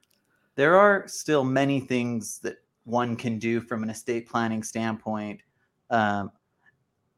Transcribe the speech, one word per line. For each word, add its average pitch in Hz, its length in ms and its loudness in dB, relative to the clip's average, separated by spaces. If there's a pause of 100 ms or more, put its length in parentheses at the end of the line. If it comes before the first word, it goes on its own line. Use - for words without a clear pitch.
(540)
there 151 220 4
are 202 320 6
still 151 360 0
many 139 360 2
things 120 600 -2
that - 180 -8 (260)
one 120 320 -2
can 113 220 -4
do 113 220 0
from 113 240 -6
an 110 60 -4
estate 117 400 -6
planning 113 340 -2
standpoint, 110 800 -6 (480)
um, 104 420 0 (880)